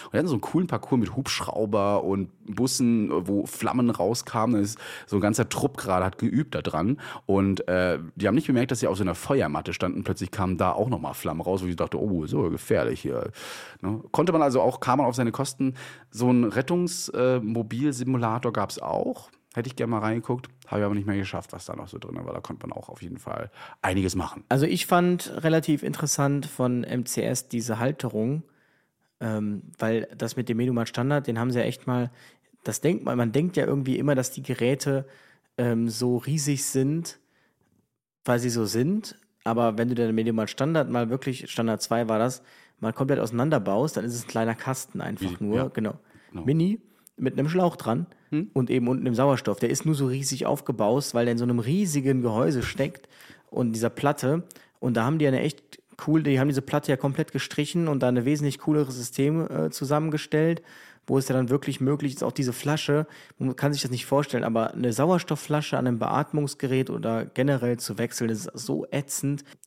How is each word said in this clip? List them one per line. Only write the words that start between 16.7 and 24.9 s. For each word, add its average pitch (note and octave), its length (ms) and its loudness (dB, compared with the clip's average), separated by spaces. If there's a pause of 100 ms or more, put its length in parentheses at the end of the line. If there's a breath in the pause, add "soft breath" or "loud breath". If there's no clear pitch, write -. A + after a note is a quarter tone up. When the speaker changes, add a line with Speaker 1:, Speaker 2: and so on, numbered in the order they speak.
Speaker 1:
gab's G#2 280 -2
auch. - 500 -4 (240)
Hätte B2 140 -4
ich B2+ 80 -14
gerne A#2+ 160 -2
mal A2+ 80 0
reingeguckt, A#2 480 -2 (180)
habe G#2 140 -2
ich G#2 40 2
aber G2+ 120 0
nicht G2+ 100 -2
mehr G2+ 100 -2
geschafft, - 360 -6
was - 140 -14
da E2+ 100 -10
noch - 100 -10
so - 120 -14
drin - 180 -12
war. E2 180 -8
Da E2 60 -8
konnte - 260 -12
man - 100 -8
auch - 120 -14
auf - 120 -16
jeden F2 180 -12
Fall - 340 -8 (300 loud breath)
einiges F#2+ 340 0
machen. E2+ 320 -6
Speaker 2:
Also C3+ 180 4
ich F3+ 200 0
fand F3+ 460 4 (120)